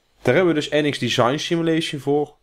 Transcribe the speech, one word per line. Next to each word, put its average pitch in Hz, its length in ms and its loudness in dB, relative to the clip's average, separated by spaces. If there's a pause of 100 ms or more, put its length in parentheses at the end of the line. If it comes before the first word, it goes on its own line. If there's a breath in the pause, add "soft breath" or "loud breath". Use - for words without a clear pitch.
(220)
Daar 127 140 2
hebben 175 180 4
we 151 60 -2
dus 143 100 -4
N 147 200 0
X - 100 -4
Design 123 380 0
Simulation 165 640 -2
voor 143 420 -2